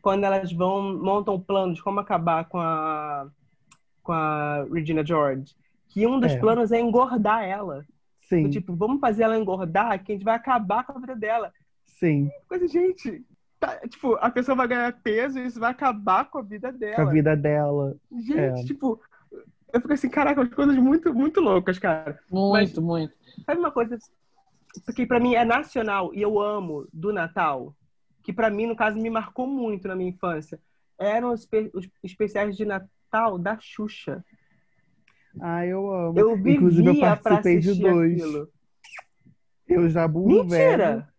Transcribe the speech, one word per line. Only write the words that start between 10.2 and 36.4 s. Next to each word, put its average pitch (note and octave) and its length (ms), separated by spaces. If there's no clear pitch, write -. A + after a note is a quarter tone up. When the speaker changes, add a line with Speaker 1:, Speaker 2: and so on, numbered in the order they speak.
Speaker 1:
vai A3+ 100
acabar A#3 500
com - 80
a C4+ 80
vida C4 160
dela." G#3+ 360
Speaker 2:
Sim. D3 440
Speaker 1:
Coisa, F4+ 180
gente, D#4+ 580
tá, - 200
tipo, A#3+ 320
a - 100
pessoa B3+ 260
vai B3+ 120
ganhar A#3+ 320
peso B3 380
e B3+ 80
isso A#3+ 140
vai A#3 100
acabar G#3+ 580
com D4+ 100
a C4 40
vida G#3+ 300
dela. G#3+ 240
Speaker 2:
Com D#3+ 60
a C#3+ 100
vida D3+ 240
dela. D3 600
Speaker 1:
Gente, B3 200
Speaker 2:
É. B2+ 260
Speaker 1:
tipo, C4 360
eu A#3+ 80
fico D4 120
assim, C#4 160
caraca, C#4+ 320
umas B3 120
coisas C#4+ 240
muito, C4+ 380
muito D4 260
loucas, F#3 380
cara. D#3 400
Speaker 3:
Muito, F#3+ 220
Speaker 1:
Mas G3+ 260
Speaker 3:
muito. E3 360
Speaker 1:
sabe D#4+ 160
uma E4 100
coisa A#3 260
porque A#3+ 220
pra A#3+ 140
mim B3 140
é A#3 100
nacional A3+ 680
e G3 80
eu G#3 180
amo F#3+ 520
do F3 200
Natal, D#3+ 640
que - 100
pra A3 180
mim, G#3 160
no A3+ 100
caso, G#3+ 220
me A3+ 120
marcou A3+ 360
muito A3+ 420
na F#3+ 60
minha F#3 160
infância, E3 500
eram A#3 340
os A3+ 80
espe-, A3 340
os F#3 140
especiais G3+ 540
de G#3+ 80
Natal G3+ 760
da G3+ 220
Xuxa. - 640
Speaker 2:
Ah, E3+ 260
eu G3 260
amo. F3 260
Speaker 1:
Eu A3 180
Speaker 2:
Inclusive, F3+ 520